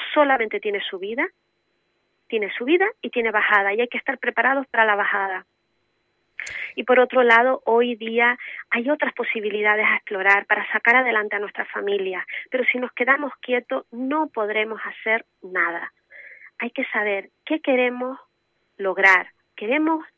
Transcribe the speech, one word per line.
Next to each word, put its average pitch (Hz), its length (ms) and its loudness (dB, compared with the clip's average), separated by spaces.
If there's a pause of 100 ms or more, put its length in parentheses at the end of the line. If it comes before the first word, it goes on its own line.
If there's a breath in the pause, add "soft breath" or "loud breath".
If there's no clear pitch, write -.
(140)
solamente 247 460 4
tiene 202 200 -4
subida, 208 460 -4 (1040)
tiene 208 280 -2
subida 339 300 2 (160)
y 240 80 -6
tiene 226 200 0
bajada, 202 440 2
y 220 80 0
hay 247 60 -2
que 240 100 -8
estar 262 200 -6
preparados 247 500 0
para 226 180 2
la 208 100 2
bajada. 196 480 -2 (1300 loud breath)
Y 247 100 -6
por 247 160 4
otro 247 220 4
lado, 240 440 6
hoy 233 300 2
día 233 420 0 (320 loud breath)
hay 240 180 -2
otras 294 240 0
posibilidades 214 760 -2
a 185 100 2
explorar 202 500 0
para 214 260 0
sacar 233 240 4
adelante 220 400 0
a 202 40 -2
nuestra 208 260 -8
familia, 196 600 -4 (240 loud breath)
pero 254 220 0
si 247 60 -2
nos 247 140 -6
quedamos 269 400 0 (100)
quietos 247 480 -4
no 269 380 -2
podremos 214 580 -4
hacer 220 400 -2 (160)
nada. 175 500 -4 (640 loud breath)
Hay 240 120 -6
que 262 160 -6
saber 208 420 -2 (160)
qué 302 160 -2
queremos 254 580 0 (600)
lograr. 190 500 2 (280)
¿Queremos 311 480 -2 (140)